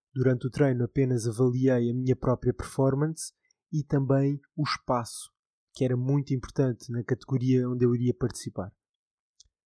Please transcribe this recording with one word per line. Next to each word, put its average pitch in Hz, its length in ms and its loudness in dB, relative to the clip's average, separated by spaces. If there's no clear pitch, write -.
Durante 127 320 2
o 123 40 -2
treino 127 340 2
apenas 127 420 0
avaliei 123 640 2
a 120 40 -2
minha 127 200 0
própria 123 400 0
performance 139 800 -2
e 151 100 -2
também 139 580 2
o 147 80 -4
espaço, - 680 -4
que - 120 -2
era 127 120 0
muito 135 360 -2
importante 127 600 -4
na 117 100 -4
categoria 127 680 0
onde 123 160 0
eu 120 100 4
iria 123 200 0
participar. - 580 -8